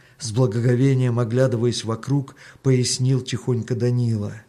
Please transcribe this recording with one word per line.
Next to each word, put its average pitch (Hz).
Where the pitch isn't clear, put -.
с 110
благоговением 123
оглядываясь 120
вокруг, 127
пояснил 127
тихонько 123
Данила. 117